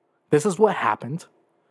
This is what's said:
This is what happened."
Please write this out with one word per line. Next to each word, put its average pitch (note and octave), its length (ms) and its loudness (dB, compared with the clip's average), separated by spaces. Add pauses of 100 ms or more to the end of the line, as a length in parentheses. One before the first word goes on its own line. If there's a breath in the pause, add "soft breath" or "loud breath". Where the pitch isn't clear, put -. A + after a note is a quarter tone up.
(300)
This D3+ 160 2
is F#3 140 -2
what G#3 160 4
happened." A#2 500 -4 (460)